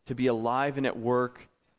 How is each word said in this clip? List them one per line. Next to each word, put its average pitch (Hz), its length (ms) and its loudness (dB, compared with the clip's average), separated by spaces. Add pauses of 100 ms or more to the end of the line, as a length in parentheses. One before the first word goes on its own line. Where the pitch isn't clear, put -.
to 131 80 -8
be 127 120 0
alive 127 520 0
and 135 80 0
at 117 120 -4
work 123 500 -2 (300)